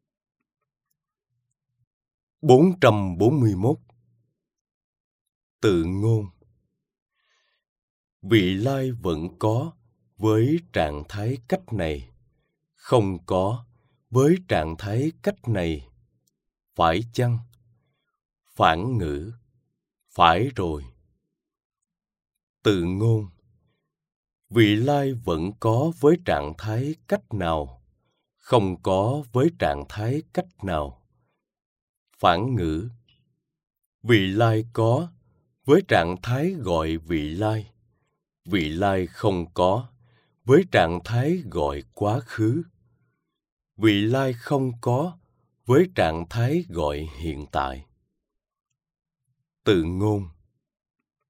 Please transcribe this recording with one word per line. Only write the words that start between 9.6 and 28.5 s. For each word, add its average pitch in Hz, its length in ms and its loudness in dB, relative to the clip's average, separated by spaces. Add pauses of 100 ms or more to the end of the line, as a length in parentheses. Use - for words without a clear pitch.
với 110 420 2 (140)
trạng 73 360 -2
thái 110 280 -6 (100)
cách 190 260 -6
này, 80 360 -6 (640)
không 98 500 0
có 98 400 -2 (440)
với 143 280 4 (100)
trạng 82 300 -2
thái 113 340 -4 (100)
cách - 260 -8
này, 85 420 -4 (840)
phải 85 260 2 (120)
chăng? 120 240 -2 (1200)
Phản 101 420 0
ngữ, 82 340 -6 (800)
phải 87 460 2
rồi. 80 300 -6 (1800)
Từ 98 200 2
ngôn, 104 440 -2 (1200)
vị 107 260 4
lai 139 380 0
vẫn 92 460 -4
có 120 400 0
với 151 260 6
trạng 76 320 -2
thái 123 380 -6 (120)
cách - 260 -6
nào, 82 500 -4 (540)
không 98 440 0